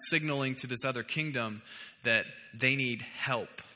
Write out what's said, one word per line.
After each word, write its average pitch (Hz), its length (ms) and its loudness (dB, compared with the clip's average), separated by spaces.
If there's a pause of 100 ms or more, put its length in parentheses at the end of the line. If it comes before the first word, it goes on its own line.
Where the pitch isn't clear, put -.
signaling 139 460 2
to 127 120 -6
this 123 160 -2
other 127 200 0
kingdom 123 580 -2 (420)
that 113 220 6 (280)
they 131 220 4
need 123 260 0
help. - 600 -4 (140)